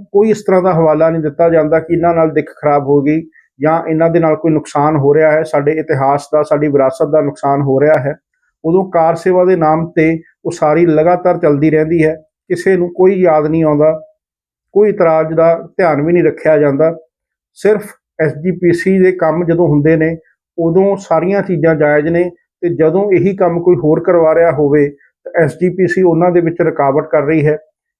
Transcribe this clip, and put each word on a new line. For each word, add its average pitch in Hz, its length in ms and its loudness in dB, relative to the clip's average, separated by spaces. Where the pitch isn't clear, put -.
ਕੋਈ 208 180 2
ਇਸ 214 120 -2
ਤਰ੍ਹਾਂ 190 200 0
ਦਾ 185 120 2
ਹਵਾਲਾ 160 360 2
ਨਹੀਂ 165 120 -2
ਦਿੱਤਾ 151 280 0
ਜਾਂਦਾ 160 300 2
ਕਿ 160 140 -6
ਇਹਨਾਂ 170 220 0
ਨਾਲ 160 180 2
ਦਿੱਖ 151 160 -4
ਖਰਾਬ 143 220 0
ਹੋ 143 180 0
ਗਈ 151 200 -2
ਜਾਂ 156 300 0
ਇਹਨਾਂ 160 200 0
ਦੇ 165 100 0
ਨਾਲ 160 160 0
ਕੋਈ 156 160 -2
ਨੁਕਸਾਨ 151 440 -2
ਹੋ 143 180 2
ਰਿਹਾ 156 180 2
ਹੈ, 156 120 0
ਸਾਡੇ 151 280 -2
ਇਤਿਹਾਸ 143 600 -2
ਦਾ, 151 100 2
ਸਾਡੀ 147 240 -2
ਵਿਰਾਸਤ 139 440 0
ਦਾ 151 100 2
ਨੁਕਸਾਨ 139 400 -2
ਹੋ 135 200 0
ਰਿਹਾ 151 180 2
ਹੈ। 139 160 -6
ਉਦੋਂ 185 280 -2
ਕਾਰ 165 240 0
ਸੇਵਾ 180 300 0
ਦੇ 185 100 2
ਨਾਮ 160 400 0
ਤੇ 160 160 2
ਉਸਾਰੀ 156 400 0
ਲਗਾਤਾਰ 175 520 2
ਚੱਲਦੀ 151 320 0
ਰਹਿੰਦੀ 156 340 0
ਹੈ, 156 120 0
ਕਿਸੇ 185 300 -2
ਨੂੰ 175 160 -2
ਕੋਈ 185 280 2
ਯਾਦ 156 260 2
ਨਹੀਂ 160 160 0
ਆਉਂਦਾ, 151 280 2
ਕੋਈ 208 160 4
ਇਤਰਾਜ਼ 160 440 0
ਦਾ 165 220 2
ਧਿਆਨ 156 240 0
ਵੀ 160 120 -2
ਨਹੀਂ 175 100 2
ਰੱਖਿਆ 156 340 0
ਜਾਂਦਾ। 151 380 0
ਸਿਰਫ 208 320 -2
ਐਸ 151 120 -2
ਜੀ 160 180 -4
ਪੀ 175 220 0
ਸੀ 190 260 0
ਦੇ 185 120 4
ਕੰਮ 170 340 -2
ਜਦੋਂ 170 220 0
ਹੁੰਦੇ 147 280 2
ਨੇ, 160 220 0
ਉਦੋਂ 185 400 0
ਸਾਰੀਆਂ 190 440 -2
ਚੀਜ਼ਾਂ 165 340 0
ਜਾਇਜ਼ 147 320 0
ਨੇ 170 160 0
ਤੇ 175 140 -2
ਜਦੋਂ 170 360 0
ਇਹੀ 185 240 2
ਕੰਮ 175 260 -2
ਕੋਈ 180 140 2
ਹੋਰ 156 280 0
ਕਰਵਾ 170 320 2
ਰਿਹਾ 165 160 2
ਹੋਵੇ 143 380 2
ਤਾਂ - 540 -6
ਐਸ 147 100 -2
ਜੀ 180 160 -2
ਪੀ 180 180 -2
ਸੀ 185 140 -2
ਉਹਨਾਂ 175 300 2
ਦੇ 175 100 2
ਵਿੱਚ 170 200 -2
ਰੁਕਾਵਟ 147 500 -2
ਕਰ 156 100 2
ਰਹੀ 147 240 0
ਹੈ। 151 120 0